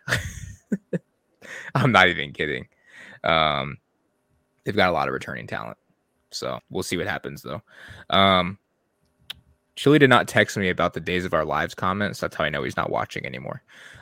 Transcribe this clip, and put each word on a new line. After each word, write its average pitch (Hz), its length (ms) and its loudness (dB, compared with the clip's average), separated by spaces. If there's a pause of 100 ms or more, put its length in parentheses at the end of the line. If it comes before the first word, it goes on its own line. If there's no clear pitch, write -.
<laughs> - 1700 -10
I'm 131 160 2
not 92 180 8
even 73 240 -2
kidding. 71 360 -6 (560)
Um, 73 540 0 (840)
they've 104 140 -6
got 95 140 4
a - 20 0
lot 71 160 0
of 65 60 -4
returning 65 340 -10
talent, 53 280 -10 (540)
so 62 300 -8 (100)
we'll 92 140 -6
see - 120 -4
what 87 120 -4
happens 71 340 -8
though. 65 200 -10 (480)
Um, 95 480 4 (1160)
Chili 147 240 6
did 139 100 8
not 117 200 6
text - 280 2
me 101 120 0
about 87 260 0
the - 60 -8
Days 90 240 -2
of 85 100 -2
Our 80 100 2
Lives 78 300 -4
comments. 98 460 -4
That's - 160 -6
how 82 80 -2
I 76 40 0
know 73 140 -4
he's 64 140 -6
not - 140 -4
watching - 360 -4
anymore. 65 380 -12 (380)